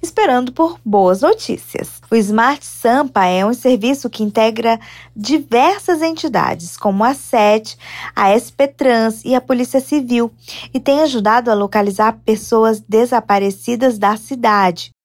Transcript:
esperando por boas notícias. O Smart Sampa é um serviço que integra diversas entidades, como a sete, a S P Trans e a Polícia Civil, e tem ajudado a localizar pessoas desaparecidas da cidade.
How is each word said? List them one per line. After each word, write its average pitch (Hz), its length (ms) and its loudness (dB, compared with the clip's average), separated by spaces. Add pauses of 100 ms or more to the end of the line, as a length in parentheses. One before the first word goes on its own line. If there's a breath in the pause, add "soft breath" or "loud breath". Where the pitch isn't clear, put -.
esperando 254 500 0
por 330 320 -2
boas 196 380 2
notícias. - 880 -4
O 226 60 2
Smart 226 500 0
Sampa 247 580 0
é 180 220 2
um 240 80 0
serviço 254 560 0
que 214 140 -6
integra 226 540 0 (360 loud breath)
diversas 294 880 0
entidades, 254 720 -4
como 196 280 -2
a 269 100 2
sete, 220 640 0 (360 loud breath)
a 202 140 2
S 226 240 0
P 277 140 0
Trans 226 580 -2
e 247 100 0
a 247 60 2
Polícia 254 400 -2
Civil, 240 500 -2 (440 loud breath)
e 254 60 -2
tem 277 200 2
ajudado 240 500 0
a 214 40 4
localizar 202 720 0
pessoas 220 540 0
desaparecidas 220 1160 0
da 202 200 0
cidade. 208 760 -2 (140)